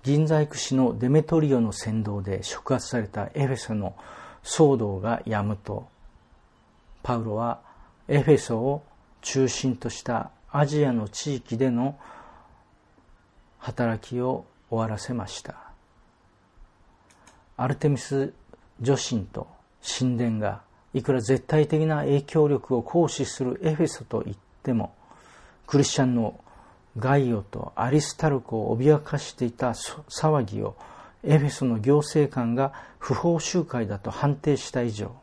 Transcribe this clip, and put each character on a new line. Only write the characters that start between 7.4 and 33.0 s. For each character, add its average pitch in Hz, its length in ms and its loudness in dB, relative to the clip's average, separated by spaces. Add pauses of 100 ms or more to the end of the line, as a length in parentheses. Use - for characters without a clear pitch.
エ 143 140 4
フ 151 100 4
ェ 139 60 10
ソ 113 220 -2
を 139 240 -2 (380)
中 135 260 2
心 127 280 -2
と 120 140 -8
し - 120 -10
た 113 300 -4 (200)
ア 147 140 4
ジ 147 200 2
ア 127 80 0
の 107 160 -2
地 - 260 -6
域 117 220 -6
で 131 120 2
の 127 300 -2 (1600)
働 113 400 -2
き 123 220 -6
を 131 240 -2 (240)
終 113 80 -2
わ 110 100 0
ら 107 100 -6
せ - 160 -8
ま 113 140 -6
し - 140 -14
た。 - 160 -14 (2000)
ア 123 100 -2
ル 139 80 0
テ 151 140 0
ミ 139 80 2
ス 139 360 -2 (460)
女 131 160 2
神 110 300 -4
と - 220 -10 (380)
神 123 320 -2
殿 113 220 0
が 104 220 -4 (320)
い 127 100 -2
く 147 80 0
ら 131 80 2
絶 120 260 0
対 151 220 4
的 156 180 2
な 156 120 0
影 143 240 2
響 151 260 4
力 131 300 0
を 113 60 2
行 165 260 2
使 135 160 -4
す - 180 -6
る 127 180 -2
エ 156 120 0
フ 156 100 0
ェ 156 40 2
ソ - 180 -8
と - 180 -2
い - 80 -6
っ - 60 -10 (260)
て 135 80 -2
も、 113 240 -2 (720)
ク 147 100 2
リ 139 60 6
ス - 80 0
チ 143 100 0
ャ 131 40 6
ン 123 100 2
の 113 240 -2 (580)
ガ 131 200 2
イ 127 160 2
オ 101 100 -2
と - 320 -10
ア 117 160 0
リ 147 100 4
ス - 160 -8
タ 160 120 2
ル 135 120 2
コ 113 300 -4
を 117 60 0
脅 147 240 6
か 147 180 -4
し - 140 -12
て 127 120 -2
い 117 60 -2
た 127 180 -2
騒 151 720 -2
ぎ 104 200 -6
を 98 120 -6 (480)
エ 151 140 6
フ 147 80 4
ェ 143 40 0
ソ 139 160 -4
の 117 140 0
行 135 180 4
政 147 360 2
官 117 220 -2
が 135 180 0 (240)
不 - 160 -4